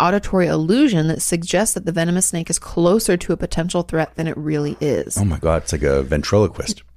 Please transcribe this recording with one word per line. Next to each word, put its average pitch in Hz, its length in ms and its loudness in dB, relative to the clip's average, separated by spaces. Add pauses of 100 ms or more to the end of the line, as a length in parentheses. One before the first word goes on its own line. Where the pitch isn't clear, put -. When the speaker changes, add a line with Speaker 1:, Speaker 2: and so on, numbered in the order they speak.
Speaker 1:
auditory 185 460 2
illusion 160 600 2
that 160 120 -2
suggests 180 540 0
that 190 100 -6
the 165 80 -2
venomous 175 340 0
snake 165 220 -4
is 165 100 -4
closer 180 600 2
to - 140 -4
a 160 40 0
potential 175 460 -2
threat 160 340 -2
than 165 100 -4
it 160 120 -4
really 151 420 -2
is." 123 380 -2
Speaker 2:
Oh 101 60 2
my 85 140 0
God, 80 240 0
it's - 100 -8
like 73 100 -2
a 69 200 2
ventriloquist. 78 800 0 (140)